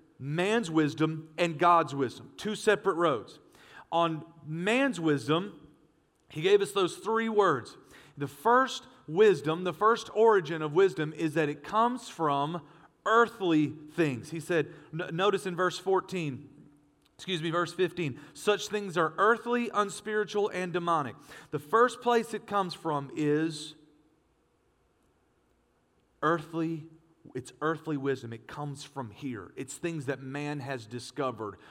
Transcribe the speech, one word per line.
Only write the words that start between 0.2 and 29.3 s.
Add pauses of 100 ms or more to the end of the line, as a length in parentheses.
wisdom
and
God's
wisdom,
two
separate
roads. (520)
On (200)
man's
wisdom, (680)
he
gave
us
those
three
words. (400)
The
first (200)
wisdom,
the
first
origin
of
wisdom
is
that
it
comes
from (420)
earthly (180)
things.
He
said, (300)
n-,
notice
in
verse
fourteen, (640)
excuse
me,
verse
fifteen, (140)
"Such
things
are
earthly,
unspiritual,
and
demonic." (340)
The
first
place
it
comes
from
is (2500)
earthly, (480)
it's
earthly
wisdom.
It
comes
from
here.